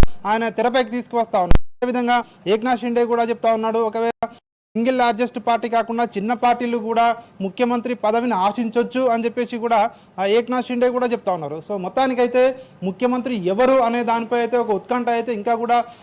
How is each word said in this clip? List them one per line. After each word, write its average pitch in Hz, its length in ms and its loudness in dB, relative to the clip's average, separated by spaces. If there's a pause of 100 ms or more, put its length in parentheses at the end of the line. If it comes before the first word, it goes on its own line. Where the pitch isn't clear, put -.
(260)
ఆయన 220 240 0
తెరపైకి 233 420 0
తీసుకువస్తా 226 480 -2
ఉన్నాడు. 175 260 8
అదేవిధంగా 247 580 -2 (240)
ఏక్నాథ్ 226 320 0
షిండే 240 260 -2
కూడా 233 180 0
చెప్తా 233 300 0
ఉన్నాడు, 220 260 -2
"ఒకవేళ 226 480 -4 (500)
సింగిల్ 247 200 0
లార్జెస్ట్ 240 500 0
పార్టీ 233 220 0
కాకుండా 226 340 -2
చిన్న 214 300 -4
పార్టీలు 240 440 0
కూడా 226 380 0 (260)
ముఖ్యమంత్రి 240 540 -2
పదవిని 233 380 0
ఆశించొచ్చు" 226 680 -2
అని 233 240 0
చెప్పేసి 233 320 -4
కూడా, 226 340 2 (280)
ఆ, 190 60 0
ఏక్నాథ్ 240 400 0
షిండే 247 240 0
కూడా 247 180 0
చెప్తా 220 260 -2
ఉన్నారు. 156 360 -6
So 208 80 -4
మొత్తానికైతే 254 840 0 (240)
ముఖ్యమంత్రి 247 520 -2
ఎవరు 202 360 2
అనే 240 320 2
దానిపై 233 360 -2
అయితే 233 180 0
ఒక 220 140 0
ఉత్కంఠ 226 380 -2
అయితే 233 240 -2
ఇంకా 208 220 -2
కూడా, 233 280 0 (200)